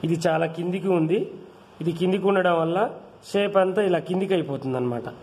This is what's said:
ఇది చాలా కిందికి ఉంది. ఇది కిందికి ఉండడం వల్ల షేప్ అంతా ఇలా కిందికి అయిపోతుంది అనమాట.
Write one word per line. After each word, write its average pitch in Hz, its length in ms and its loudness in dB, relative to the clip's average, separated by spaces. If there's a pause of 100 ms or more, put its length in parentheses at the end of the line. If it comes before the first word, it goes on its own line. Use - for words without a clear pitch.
ఇది 165 100 0 (100)
చాలా 165 200 2 (100)
కిందికి 180 320 -4 (100)
ఉంది. 160 200 2 (640)
ఇది 165 200 -2
కిందికి 185 300 2
ఉండడం 180 300 4
వల్ల 165 180 0 (520)
షేప్ 202 320 0
అంతా 185 260 2
ఇలా 175 100 2 (100)
కిందికి 190 280 0
అయిపోతుంది 135 440 -2
అనమాట. 123 280 -4 (140)